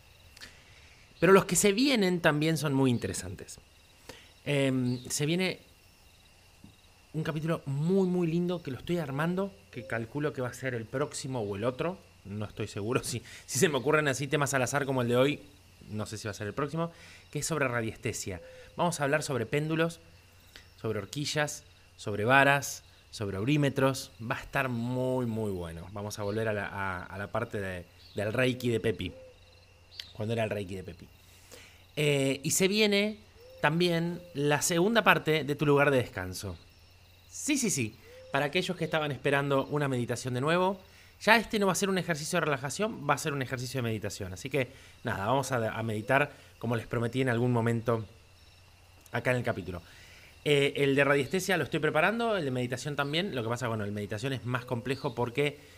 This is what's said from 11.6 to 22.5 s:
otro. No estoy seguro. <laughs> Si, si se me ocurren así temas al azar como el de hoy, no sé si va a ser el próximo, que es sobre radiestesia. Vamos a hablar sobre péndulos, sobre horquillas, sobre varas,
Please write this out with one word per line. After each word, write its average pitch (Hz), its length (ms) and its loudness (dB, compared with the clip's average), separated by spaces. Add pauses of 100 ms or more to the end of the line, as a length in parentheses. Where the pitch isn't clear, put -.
otro. 156 320 -2 (260)
No 104 220 -8
estoy 104 220 -8
seguro. 113 340 -2
<laughs> - 20 -12
Si, - 180 -6 (240)
si - 140 -4
se 185 80 6
me 147 100 2
ocurren 151 300 4
así 139 180 0
temas 143 280 0
al 131 80 2
azar 135 240 0
como 131 160 0
el 120 80 0
de 120 80 4
hoy, 139 240 4 (480)
no 107 160 -6
sé 107 120 -10
si 107 120 -8
va - 20 -4
a - 20 -10
ser 104 140 -6
el 104 60 -6
próximo, 160 400 -4 (360)
que 147 100 -8
es 143 60 -4
sobre 147 220 0
radiestesia. 110 720 -4 (360)
Vamos 165 240 0
a - 20 2
hablar 147 180 2
sobre 123 240 -2
péndulos, 156 540 0 (840)
sobre 107 180 -2
horquillas, 147 680 -4 (320)
sobre 101 260 -4
varas, 135 640 4 (260)